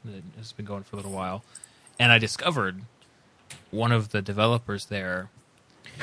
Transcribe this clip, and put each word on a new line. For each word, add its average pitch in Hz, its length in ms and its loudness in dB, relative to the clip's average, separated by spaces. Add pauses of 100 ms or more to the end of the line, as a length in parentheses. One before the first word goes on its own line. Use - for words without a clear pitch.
that 101 180 -14 (160)
has 110 140 -14
been 104 140 -12
going 101 180 -8
for - 120 -14
a - 20 -8
little 98 160 -10
while, 95 300 -6 (540)
and 120 140 8
I 113 80 10
discovered 110 640 -2 (880)
one 113 220 2
of 107 160 4
the 104 120 0
developers 104 640 0
there, 92 420 -6 (720)